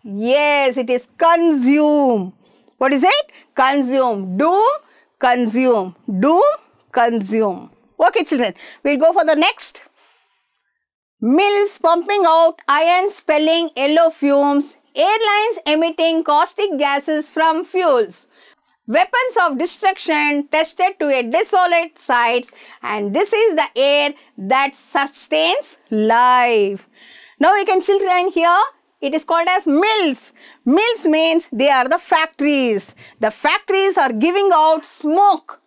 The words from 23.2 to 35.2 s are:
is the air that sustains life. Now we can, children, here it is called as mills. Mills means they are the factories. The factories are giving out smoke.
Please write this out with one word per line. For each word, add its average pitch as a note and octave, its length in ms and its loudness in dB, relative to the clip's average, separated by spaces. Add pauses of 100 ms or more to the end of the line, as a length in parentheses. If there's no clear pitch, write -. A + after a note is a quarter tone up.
is G#4+ 240 2
the D4+ 100 0 (100)
air C#4+ 380 0 (240)
that C4 360 -2
sustains - 1040 -4 (140)
life. A3+ 1000 2 (500)
Now E4 140 4
we G4+ 140 0
can, F#4+ 160 0
children, F#4 480 0
here F4 320 2 (380)
it C#4 120 -4
is D#4 120 -4
called E4+ 220 -2
as F#4 200 -2
mills. E4+ 680 0 (320)
Mills G#4+ 400 0
means D#4+ 480 0
they C4 160 0
are B3+ 180 2
the D#4 120 -2
factories. C#4+ 960 -2 (260)
The G#3+ 100 0
factories F#4+ 680 -2
are C4+ 140 0
giving F4 420 0
out D#4+ 320 2
smoke. F4+ 800 -2